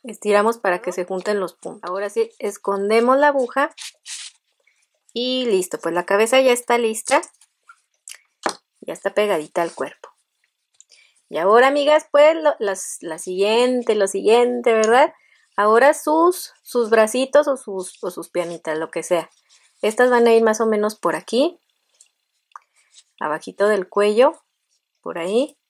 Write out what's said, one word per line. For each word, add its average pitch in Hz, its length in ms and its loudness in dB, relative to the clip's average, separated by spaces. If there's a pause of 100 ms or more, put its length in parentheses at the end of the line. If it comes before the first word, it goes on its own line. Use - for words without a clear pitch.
Estiramos 208 540 0
para 180 240 -4
que 180 100 -8
se 180 140 -8
junten 190 340 -6
los 175 140 -8
puntos. 180 360 -16
Ahora 196 200 -8
sí, 226 300 -4
escondemos 214 760 0
la 294 120 4
aguja. 277 440 -2 (1400)
Y 254 320 -4
listo, 190 340 -2
pues 170 140 -6
la 175 120 -2
cabeza 220 340 2
ya 262 140 4
está 240 240 0
lista. 240 440 -2 (1600)
Ya 165 120 -12
está 190 200 -8
pegadita 185 480 -2
al 165 120 -4
cuerpo. - 360 -12 (1200)
Y - 80 -8
ahora, 220 300 4
amigas, 294 440 2
pues 302 240 4
lo, 311 240 0
las, 196 420 -8
la 160 180 -12
siguiente, 220 760 0
lo 202 120 0
siguiente, 240 680 2
¿verdad? 226 400 2 (440)
Ahora 226 360 4
sus, 330 600 0 (100)
sus 233 260 -4
bracitos 254 580 4
o 262 100 -2
sus, 190 460 -12
o 185 60 -6
sus 165 200 -12
piernitas, 170 480 -6
lo 160 120 -6
que 165 140 -8
sea. 165 260 -2 (520)
Estas 233 280 2
van 240 180 4
a 226 60 6
ir 226 100 4
más 220 180 0
o 226 40 0
menos 214 300 -2
por - 200 -4
aquí. 269 440 -4 (1600)
Abajito 156 480 -4
del 196 220 -2
cuello, 214 520 0 (600)
por 170 180 -12
ahí. 220 380 -4 (120)